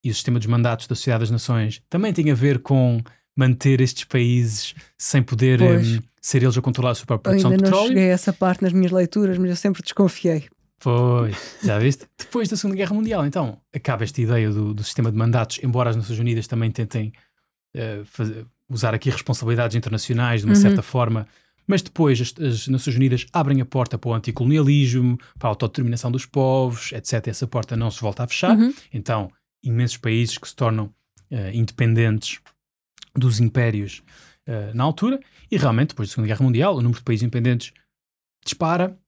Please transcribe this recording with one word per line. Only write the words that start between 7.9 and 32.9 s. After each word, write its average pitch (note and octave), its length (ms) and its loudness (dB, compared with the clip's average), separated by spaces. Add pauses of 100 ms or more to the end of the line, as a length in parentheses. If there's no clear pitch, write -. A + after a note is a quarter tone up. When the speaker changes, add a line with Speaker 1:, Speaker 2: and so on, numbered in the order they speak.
Speaker 2:
cheguei F#3 160 4
a F3+ 40 4
essa F3+ 180 -2
parte F3+ 300 0
nas F3+ 100 0
minhas F3+ 200 2
leituras, F#3 460 0
mas F#3 120 0
eu F3 60 -2
sempre - 260 -2
desconfiei. E3+ 680 0 (320)
Speaker 1:
Pois, A#2+ 560 2 (260)
já A2+ 160 2
viste? C3+ 340 0
Speaker 2:
<laughs> - 60 -20
Speaker 1:
Depois A#3 300 -4
da G#3+ 80 -4
Segunda G3 200 -4
Guerra G3 180 -2
Mundial, G#3+ 320 -2
então, C#3+ 340 -4 (140)
acaba A#2+ 280 -2
esta A2 180 -4
ideia A2+ 300 2
do, G#2 240 -2
do G#2+ 80 -6
sistema A2+ 300 -2
de G#2+ 60 -2
mandatos, A#2 440 0
embora B2 280 0
as A2 60 0
Nações A2 220 -4
Unidas A#2 280 -2
também A2+ 240 -2
tentem, A2 420 -6 (640)
eh, A2 320 -8
faz-, A2 380 -6 (260)
usar A2+ 240 -2
aqui B2+ 160 -2
responsabilidades A#2 680 -2
internacionais A#2 640 -2
de G#2 60 -4
uma G3+ 80 6
Speaker 2:
Uhum. G3+ 60 8
Speaker 1:
certa G3+ 220 6
forma, A2+ 440 -2 (400)
mas F#3+ 160 2
depois C#3 380 2
as, A#2+ 200 -4
as B2 280 -2
Nações C3 280 -2
Unidas B2+ 380 2
abrem C#3+ 260 2
a B2 60 -2
porta B2 320 -2
para A#2+ 120 -4
o A2+ 40 0
anticolonialismo, B2+ 1040 2 (200)
para A#2+ 100 -2
a - 20 2
autodeterminação A#2+ 600 -4
dos B2+ 140 -4
povos, C3 680 0
et A2+ 120 -10
cetera. A#2 240 -4
Essa A#2+ 160 -6
porta A#2 300 -6
não A2+ 140 -2
se - 100 -14
volta A2+ 240 -4
a - 20 -6
fechar. G3 300 2
Speaker 2:
Uhum. A#3 160 2 (200)
Speaker 1:
Então, G#2+ 380 -4 (320)
imensos A#2+ 360 0
países A2+ 400 -2
que - 100 -16
se - 80 -18
tornam, A2 340 -2 (400)
eh, G2+ 240 -6
independentes A2+ 880 0 (720)